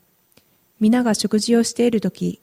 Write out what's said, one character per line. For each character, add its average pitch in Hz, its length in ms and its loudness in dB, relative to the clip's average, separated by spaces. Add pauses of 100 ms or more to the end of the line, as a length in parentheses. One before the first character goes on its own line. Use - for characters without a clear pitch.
(800)
皆 233 240 2
が 220 100 0
食 208 240 -2
事 226 180 0
を 233 60 4
し - 120 -6
て 240 120 0
い 240 40 0
る 226 100 0
時、 180 420 -6